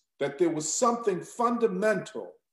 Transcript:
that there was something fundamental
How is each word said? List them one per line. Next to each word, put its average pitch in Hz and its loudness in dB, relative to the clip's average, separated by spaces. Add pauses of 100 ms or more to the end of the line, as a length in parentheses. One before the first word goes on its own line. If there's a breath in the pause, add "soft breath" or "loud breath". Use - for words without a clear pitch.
(200)
that 139 -4
there 175 4
was 151 -2
something 233 0
fundamental 196 0 (200)